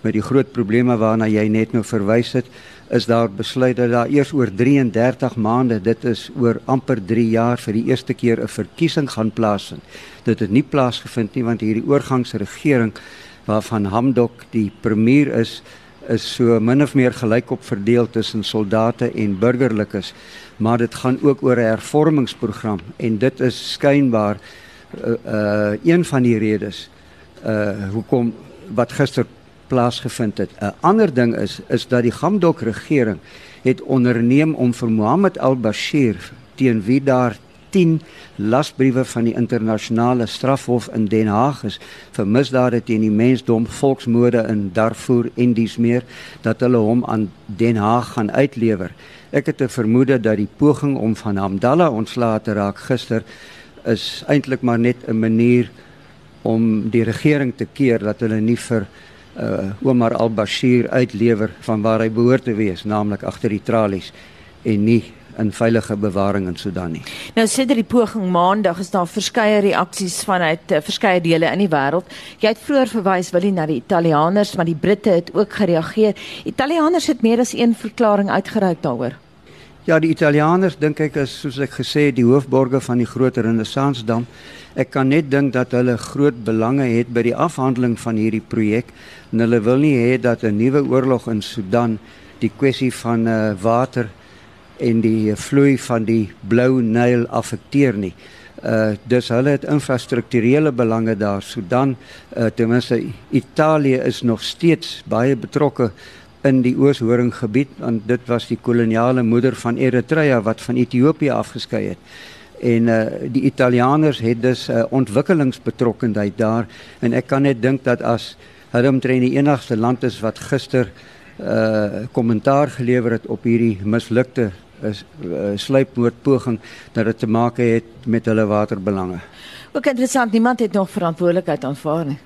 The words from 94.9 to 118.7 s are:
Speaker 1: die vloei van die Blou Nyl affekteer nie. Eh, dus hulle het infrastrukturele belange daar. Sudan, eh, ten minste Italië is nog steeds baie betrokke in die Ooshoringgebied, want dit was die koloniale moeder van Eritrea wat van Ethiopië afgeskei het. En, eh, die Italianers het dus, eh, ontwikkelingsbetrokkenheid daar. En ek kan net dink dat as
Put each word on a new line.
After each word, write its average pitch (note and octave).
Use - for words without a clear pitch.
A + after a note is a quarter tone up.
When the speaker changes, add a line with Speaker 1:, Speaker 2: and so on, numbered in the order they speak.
Speaker 1:
die A2
vloei C#3
van A#2
die A2+
Blou B2+
Nyl A#2+
affekteer A#2
nie. F#2+
Eh, A2
dus B2
hulle B2
het C#3
infrastrukturele C3
belange A2+
daar. G2+
Sudan, B2
eh, A#2
ten A2+
minste A#2+
Italië D3
is B2+
nog A#2
steeds -
baie B2
betrokke B2
in C3
die B2+
Ooshoringgebied, B2
want A2+
dit B2
was A#2+
die A#2
koloniale A#2+
moeder A#2+
van A#2+
Eritrea B2+
wat A2
van -
Ethiopië C3
afgeskei A2+
het. -
En, A#2
eh, A2+
die B2+
Italianers C3+
het A#2
dus, B2
eh, A#2
ontwikkelingsbetrokkenheid A#2+
daar. A2+
En A#2+
ek B2
kan C#3
net C3+
dink C3
dat B2
as A#2